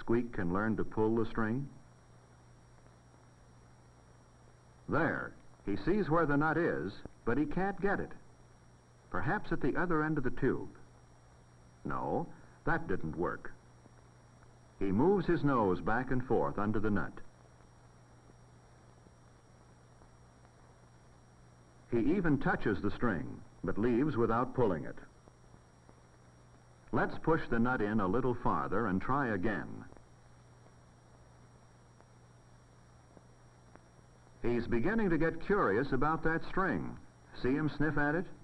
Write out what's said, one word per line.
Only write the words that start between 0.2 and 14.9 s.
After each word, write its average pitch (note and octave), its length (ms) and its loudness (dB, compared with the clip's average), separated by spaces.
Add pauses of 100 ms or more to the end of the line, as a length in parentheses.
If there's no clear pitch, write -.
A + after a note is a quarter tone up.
can F2 200 -2
learn G#2 240 0
to F2+ 80 0
pull A2 300 0
the A2+ 120 0
string? A#2+ 420 -2 (3250)
There, G2 440 0 (340)
he G2 100 -2
sees F#3+ 320 0
where D#3+ 180 2
the C#3+ 100 2
nut D3 200 2
is, G2 360 -2 (320)
but A#2+ 140 0
he D3+ 60 2
can't F#3+ 360 -2
get G3 200 0
it. E2 100 -8 (1000)
Perhaps D#3+ 420 -2
at D#3+ 80 0
the - 160 2
other D#3+ 260 2
end D#3 160 0
of B2+ 60 -2
the A#2+ 60 2
tube. A#2 400 0 (1120)
No, D2+ 420 -2 (380)
that E3 240 0
didn't D#2+ 280 -2
work. - 360 -4 (1300)
He G2 80 0
moves D3+ 400 4